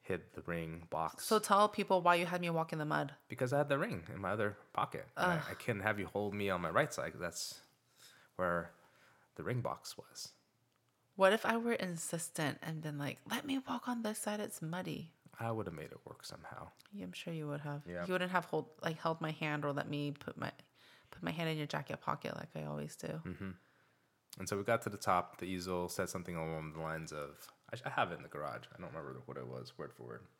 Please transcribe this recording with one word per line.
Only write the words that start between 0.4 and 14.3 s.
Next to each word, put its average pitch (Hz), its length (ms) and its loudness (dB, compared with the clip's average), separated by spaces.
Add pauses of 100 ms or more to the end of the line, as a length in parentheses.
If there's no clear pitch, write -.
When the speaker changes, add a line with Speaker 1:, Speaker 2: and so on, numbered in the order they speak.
Speaker 1:
ring 85 440 -4
box. - 360 0
Speaker 2:
So 220 140 6
tell 208 280 8
people 196 340 4
why 175 140 10
you 175 100 4
had 175 160 0
me 175 80 0
walk 165 240 2
in 160 60 -2
the 151 60 0
mud. 147 280 2 (140)
Speaker 1:
Because 127 260 2
I 143 60 6
had 143 100 4
the 139 100 4
ring 156 240 0 (100)
in 90 80 -6
my 95 100 2
other 104 240 2 (180)
pocket. - 320 0 (120)
And 180 140 4
I, 170 60 4
Speaker 2:
Ugh. 156 120 0
Speaker 1:
I - 60 -2
couldn't 104 260 0
have 104 180 4
you 95 80 0
hold 101 260 0
me 101 160 2
on 90 120 4
my 82 80 2
right 127 240 4
side - 180 -2
'cause 87 100 -8
that's - 380 -4 (760)
where 87 360 2 (640)
the 85 80 -8
ring 120 180 0
box - 360 -4
was. - 320 -12 (840)
Speaker 2:
What 190 180 10
if 220 120 2
I 233 120 4
were 233 160 2
insistent 165 880 -2
and 160 200 -4
been 151 160 -4
like, 143 220 -4 (100)
"Let 269 160 -2
me 269 140 0
walk 254 280 -4
on 240 160 -2
this 214 160 0
side, 208 200 -2